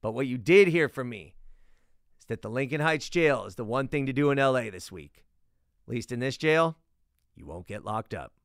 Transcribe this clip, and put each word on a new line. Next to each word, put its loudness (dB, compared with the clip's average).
But -4
what -4
you -4
did 8
hear 2
from -8
me -14
is -20
that -8
the -10
Lincoln -2
Heights 0
Jail 2
is -14
the -8
one -2
thing -2
to -4
do 4
in 2
L 4
A -2
this -8
week. -18
At -6
least -6
in -6
this -2
jail, 2
you -20
won't -14
get -12
locked -6
up. -12